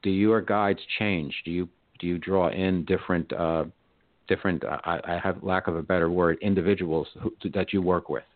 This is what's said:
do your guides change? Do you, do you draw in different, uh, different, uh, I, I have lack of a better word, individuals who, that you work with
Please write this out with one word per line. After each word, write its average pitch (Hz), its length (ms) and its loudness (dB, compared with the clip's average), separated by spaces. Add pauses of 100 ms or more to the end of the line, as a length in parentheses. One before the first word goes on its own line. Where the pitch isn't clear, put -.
do 101 80 2
your 104 300 4
guides 101 400 2 (200)
change? 87 340 -2 (100)
Do 82 60 -8
you, 87 180 -2 (300)
do 87 80 -6
you 87 120 -2
draw 92 320 2
in 92 340 0
different, 90 480 0
uh, 82 320 0 (640)
different, 90 340 0
uh, 73 220 -4
I, 85 200 -2
I 85 160 -4
have 95 220 -4
lack 92 240 -2
of 87 80 -2
a 82 80 -4
better 85 280 2
word, 87 320 2
individuals 90 680 0 (120)
who, - 120 -4 (220)
that 95 180 -2
you 95 100 2
work 87 260 0
with 67 160 -4 (100)